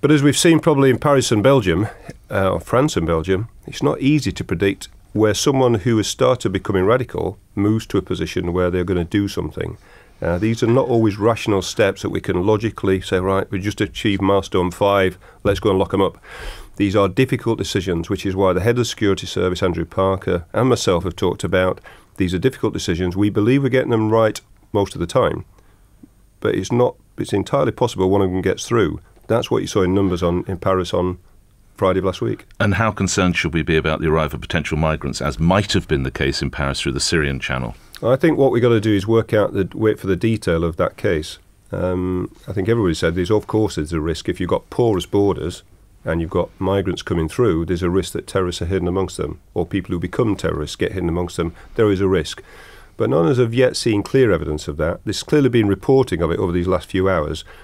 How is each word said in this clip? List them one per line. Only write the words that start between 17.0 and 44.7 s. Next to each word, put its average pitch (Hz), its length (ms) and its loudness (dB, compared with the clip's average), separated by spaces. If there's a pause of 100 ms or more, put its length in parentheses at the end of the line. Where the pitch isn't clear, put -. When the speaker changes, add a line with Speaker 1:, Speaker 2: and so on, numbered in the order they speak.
Speaker 1:
difficult 117 480 0
decisions, 90 540 -4
which 101 160 -4
is 95 100 -2
why 95 160 4
the 90 80 0
head 110 120 2
of 123 40 0
the 123 80 0
security 101 420 -2
service, 90 360 -2
Andrew 85 240 -2
Parker, 95 680 -2
and 120 160 0
myself 90 360 2
have 87 120 -6
talked - 260 -2
about 92 380 0 (380)
these 92 160 0
are 92 40 0
difficult 120 360 0
decisions. 87 420 -2
We 104 140 2
believe 113 320 2
we're 131 80 0
getting 127 200 0
them 110 200 0
right 110 280 2 (360)
most 101 200 0
of 90 60 -8
the 87 60 -2
time, 82 400 0 (920)
but - 140 0
it's 95 160 -4
not, 123 260 0 (200)
it's - 160 -6
entirely 107 400 0
possible 92 380 0
one 98 100 2
of 95 100 2
them 92 120 -4
gets 92 240 -2
through. 92 340 0 (260)
That's 117 240 0
what 113 120 0
you - 60 -6
saw 104 140 0
in 92 120 2
numbers 90 280 0
on, 87 240 0
in 92 120 -6
Paris 92 340 -2
on 90 260 -2 (580)
Friday 92 240 2
of 90 40 -4
last 92 160 -2
week. 113 240 -4 (140)
Speaker 2:
And 104 160 2
how 110 160 2
concerned 92 460 0
should 78 180 -2
we 82 80 2
be 80 160 2
about 78 220 0
the 80 80 0
arrival 78 280 0
of - 60 -10
potential - 340 -4
migrants, 76 460 -2
as 67 160 -2
might 92 340 2
have 92 160 0
been 71 140 0
the 65 80 -4
case 67 320 -2
in 69 80 -2
Paris 69 300 -4
through 71 120 -2
the 67 80 -2
Syrian 71 400 0
Channel? 64 340 -6 (280)
Speaker 1:
I 120 140 2
think 156 220 2
what 135 120 4
we've 110 120 2
gotta 117 180 4
do 107 140 2
is 101 120 0
work 113 280 2
out 104 180 2
the, 95 220 -2
wait 107 240 0
for - 80 -10
the 92 100 0
detail 87 480 0
of 82 140 -4
that 87 180 -2
case. 82 420 -4 (320)
Um, 92 640 -4 (140)
I - 60 -8
think 98 160 -2
everybody 104 240 2
said 82 200 -2
there's, 87 160 -2
of 107 160 0
course, 110 280 0
there's 78 180 -6
a 80 80 -2
risk. 80 300 -4
If 87 100 -4
you've 90 80 -4
got - 220 -2